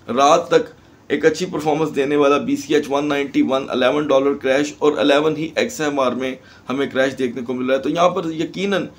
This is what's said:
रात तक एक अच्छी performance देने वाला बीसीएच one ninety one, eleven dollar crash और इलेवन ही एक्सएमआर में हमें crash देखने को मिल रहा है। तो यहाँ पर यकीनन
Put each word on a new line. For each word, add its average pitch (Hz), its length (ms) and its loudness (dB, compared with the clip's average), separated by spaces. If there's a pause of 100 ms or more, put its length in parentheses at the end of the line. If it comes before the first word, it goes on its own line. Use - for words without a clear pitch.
(160)
रात 151 360 4
तक 160 200 2 (380)
एक 151 160 -2
अच्छी 160 200 2
performance 156 440 -2
देने 143 260 -2
वाला 143 220 4
बीसीएच 139 520 -2
one 139 160 0
ninety 143 360 0
one, 135 320 -2
eleven 135 340 0
dollar 139 260 2
crash 135 480 0
और 147 200 2
इलेवन 147 340 4
ही 151 220 -6
एक्सएमआर 127 580 0
में 131 220 -6 (300)
हमें 135 220 -2
crash 131 240 0
देखने 127 280 -4
को 123 120 -6
मिल 127 140 -4
रहा 131 100 2
है। 135 60 -4
तो 147 60 -2
यहाँ 170 200 2
पर 165 240 -2
यकीनन 175 540 -4 (120)